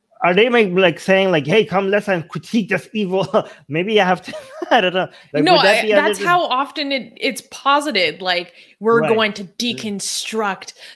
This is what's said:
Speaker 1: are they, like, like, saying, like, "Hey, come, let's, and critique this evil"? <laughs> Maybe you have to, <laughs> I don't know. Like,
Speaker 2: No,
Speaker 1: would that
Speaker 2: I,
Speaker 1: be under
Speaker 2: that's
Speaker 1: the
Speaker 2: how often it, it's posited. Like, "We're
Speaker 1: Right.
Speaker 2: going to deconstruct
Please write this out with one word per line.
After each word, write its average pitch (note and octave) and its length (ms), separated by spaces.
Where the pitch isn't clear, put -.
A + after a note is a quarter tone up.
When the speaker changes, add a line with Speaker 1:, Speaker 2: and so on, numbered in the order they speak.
Speaker 1:
are F3 120
they, A3 160
like, A#3 220
like, F3 280
saying, F#3+ 320
like, D3+ 140
"Hey, G3+ 200
come, F#3+ 260
let's, G#3 160
and F3+ 200
critique F3 420
this F#3+ 240
evil"? F#3+ 340
<laughs> - 140
Maybe F3+ 260
you G#3 60
have F3+ 240
to, - 100
<laughs> - 180
I B3+ 100
don't F3+ 120
know. F3+ 160
Like, C#4 100
Speaker 2:
No, F4+ 100
Speaker 1:
would D4 100
that G#3+ 160
Speaker 2:
I, - 20
Speaker 1:
be G#3+ 120
under G3 140
Speaker 2:
that's G3 120
Speaker 1:
the G3+ 60
Speaker 2:
how F4 200
often C#4 480
it, B3+ 240
it's - 240
posited. C4+ 720
Like, F3 320
"We're A3+ 220
Speaker 1:
Right. G#3 120
Speaker 2:
going G#3+ 200
to G#3 100
deconstruct G#3+ 1300